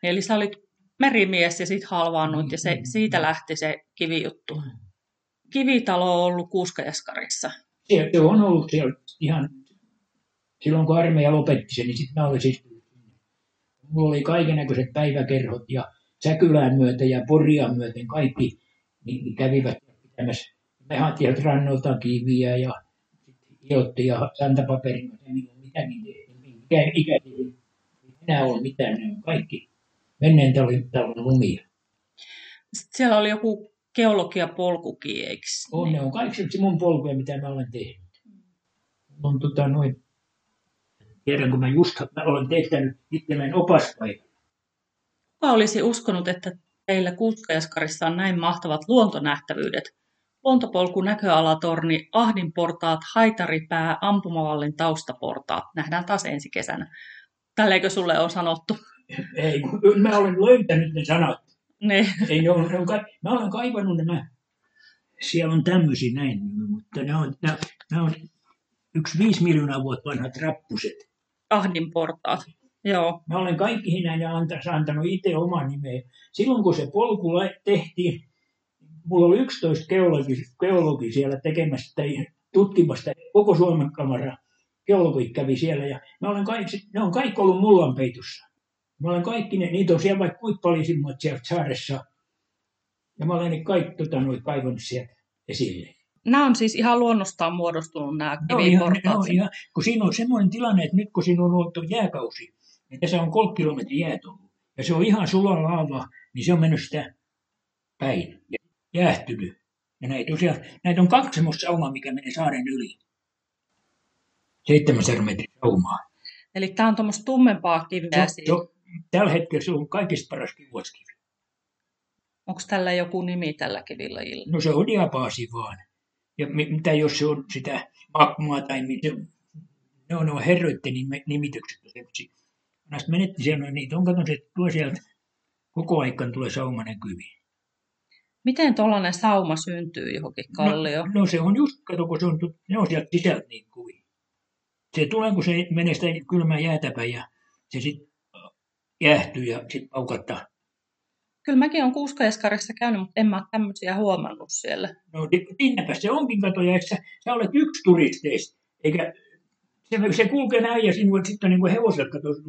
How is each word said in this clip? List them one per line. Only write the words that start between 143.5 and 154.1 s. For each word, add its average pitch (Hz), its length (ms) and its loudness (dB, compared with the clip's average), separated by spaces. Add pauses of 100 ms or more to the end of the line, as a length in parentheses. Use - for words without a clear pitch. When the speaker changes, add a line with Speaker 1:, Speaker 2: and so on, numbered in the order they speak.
Speaker 2:
kuvia. - 280 -20 (920)
Se 151 100 2
tulee, 220 280 0
kun 170 100 0
se 175 260 0
menee 170 240 0
sitä - 120 -2 (240)
kylmää 160 280 2
jäätä 151 360 -2
päin 117 180 -6
ja 120 160 -14 (400)
se 127 120 -8
sit 143 280 -8 (920)
jäähtyy 147 440 2
ja 113 240 -6
sit - 220 -12
paukattaa. 123 560 -8 (960)
Speaker 1:
Kyllä 277 160 2
mäkin 302 240 2
oon 254 100 2
Kuuskajaskarissa 220 840 -2
käynyt, 226 220 -2
mutta 190 200 -4
en 220 60 4
mä 202 100 2
oo 202 140 -8
tämmösiä 196 460 -4
huomannut 190 540 -2